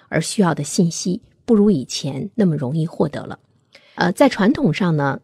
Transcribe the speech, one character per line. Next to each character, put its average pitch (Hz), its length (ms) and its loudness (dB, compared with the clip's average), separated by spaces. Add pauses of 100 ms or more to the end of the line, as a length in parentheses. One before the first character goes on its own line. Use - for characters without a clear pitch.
而 - 120 -2
需 - 200 -2
要 170 140 2
的 143 100 -6
信 170 260 0
息， - 300 -6 (240)
不 240 100 2
如 208 160 6
以 135 140 2
前 156 500 -8
那 202 120 2
么 156 100 0
容 147 200 -4
易 160 100 0
获 165 220 -2
得 117 180 -10
了。 - 120 -14 (580)
呃， - 140 0
在 277 180 4
传 220 240 2
统 247 220 0
上 175 220 0
呢， 143 280 -2